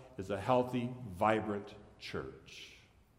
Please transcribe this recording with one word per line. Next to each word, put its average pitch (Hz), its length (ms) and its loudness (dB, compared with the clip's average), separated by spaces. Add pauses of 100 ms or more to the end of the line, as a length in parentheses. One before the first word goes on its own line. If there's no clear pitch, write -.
(180)
is 98 140 -4
a 101 60 0
healthy, 123 560 2 (240)
vibrant 107 580 2 (220)
church. - 760 -10 (460)